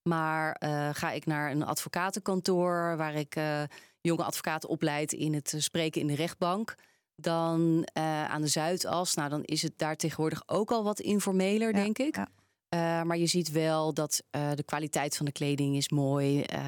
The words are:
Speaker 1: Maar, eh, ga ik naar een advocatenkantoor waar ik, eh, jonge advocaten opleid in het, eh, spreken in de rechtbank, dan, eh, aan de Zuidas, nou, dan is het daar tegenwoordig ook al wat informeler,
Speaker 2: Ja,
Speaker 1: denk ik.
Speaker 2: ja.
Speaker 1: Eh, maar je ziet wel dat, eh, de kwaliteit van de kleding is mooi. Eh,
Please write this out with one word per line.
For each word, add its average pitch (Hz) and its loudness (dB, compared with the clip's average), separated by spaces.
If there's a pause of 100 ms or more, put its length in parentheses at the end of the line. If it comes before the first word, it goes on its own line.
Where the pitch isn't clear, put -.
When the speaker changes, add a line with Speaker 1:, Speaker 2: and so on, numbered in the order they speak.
Speaker 1:
Maar, 156 0
eh, 147 -2
ga 160 -2
ik 143 -6
naar 147 0
een 151 0
advocatenkantoor 180 0
waar 156 -2
ik, 151 -4
eh, 151 0 (380)
jonge 165 0
advocaten 156 -4
opleid 151 0
in 151 -2
het, 147 -4
eh, 151 -4
spreken 160 -2
in 151 0
de 143 0
rechtbank, 175 -2 (400)
dan, 165 2 (100)
eh, 156 0
aan 151 -4
de 151 0
Zuidas, 170 0
nou, 147 0
dan 147 -2
is 156 -2
het 160 -4
daar 156 -2
tegenwoordig 156 -2
ook 208 -2
al 226 2
wat 208 0
informeler, 202 2
Speaker 2:
Ja, 220 2 (100)
Speaker 1:
denk 214 0
ik. 294 0
Speaker 2:
ja. 196 -4 (420)
Speaker 1:
Eh, 165 2
maar 170 0
je 170 2
ziet 165 2
wel 156 2
dat, 151 -2
eh, 147 -2
de 143 -2
kwaliteit 147 -2
van 151 -2
de 139 0
kleding 143 0
is 139 0
mooi. 143 2
Eh, - -4